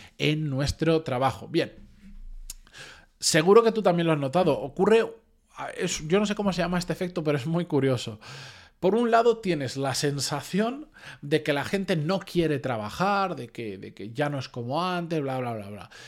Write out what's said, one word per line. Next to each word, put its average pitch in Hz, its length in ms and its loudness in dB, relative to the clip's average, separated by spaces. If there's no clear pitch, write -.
en 151 320 0
nuestro 147 520 0
trabajo. 131 480 -2
Bien, 151 240 -2
seguro 190 440 6
que 226 100 4
tú 220 100 -2
también 170 240 4
lo 160 60 4
has 147 60 2
notado, 143 380 2
ocurre, 208 560 2
es, 165 300 -4
yo 175 100 4
no 214 80 4
sé 202 100 -4
cómo 202 180 0
se 180 80 -2
llama 175 180 0
este 170 140 -4
efecto, 180 280 -4
pero 151 160 0
es 123 80 -6
muy 165 200 0
curioso. 131 560 0
Por 190 160 2
un 233 160 2
lado 226 280 4
tienes 156 360 -2
la 135 180 -2
sensación 156 960 -2
de 151 220 0
que 151 80 0
la 139 140 0
gente 196 320 0
no 170 240 0
quiere 156 380 0
trabajar, 170 760 -2
de 120 140 -10
que, 107 280 -8
de 101 160 -14
que 107 200 -12
ya 147 160 -2
no 143 100 -4
es 123 80 -8
como 131 380 -4
antes, 175 360 -2
bla, 131 180 -4
bla, 123 140 -4
bla, 101 160 -10
bla. 104 200 -14